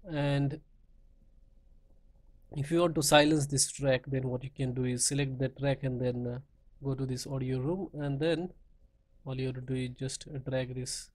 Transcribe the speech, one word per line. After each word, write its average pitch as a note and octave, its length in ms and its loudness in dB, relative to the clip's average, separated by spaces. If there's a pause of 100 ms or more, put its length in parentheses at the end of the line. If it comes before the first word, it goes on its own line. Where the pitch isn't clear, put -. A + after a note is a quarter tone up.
(120)
and C#3+ 460 0 (2000)
if C#3+ 160 -2
you E3+ 80 6
want E3+ 160 4
to D#3+ 60 2
silence D3 440 8
this C3+ 240 0
track, C3 380 0
then C3 140 0
what B2+ 200 -2
you C3 80 -8
can B2+ 240 -2
do B2+ 80 -2
is B2 240 0
select C#3 320 0
the C3 120 0
track C3+ 340 -2
and B2+ 160 -2
then, B2 260 -2
uh, A#2+ 120 -4 (440)
go C3+ 140 -2
to C3+ 100 -2
this B2+ 220 -6
audio C3 320 -2
room, F3 320 -2
and C#3+ 260 -2
then E3 320 0 (760)
all C3 140 -6
you C3 80 -2
have B2+ 80 -2
to B2+ 60 -8
do B2+ 140 -4
is B2+ 160 -2
just C3 360 -8 (240)
drag B2+ 240 -2
this - 400 -8